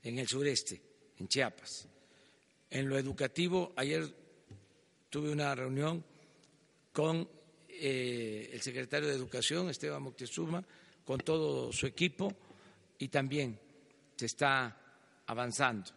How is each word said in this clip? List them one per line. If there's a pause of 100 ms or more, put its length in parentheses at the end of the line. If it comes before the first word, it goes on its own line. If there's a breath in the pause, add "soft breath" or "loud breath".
en
el
sureste, (380)
en
Chiapas. (800 loud breath)
En
lo
educativo,
ayer (1000)
tuve
una
reunión (880 loud breath)
con, (400)
eh,
el
secretario
de
Educación,
Esteban
Moctezuma, (400 loud breath)
con
todo
su
equipo, (680 loud breath)
y
también (580)
se
está (500)
avanzando.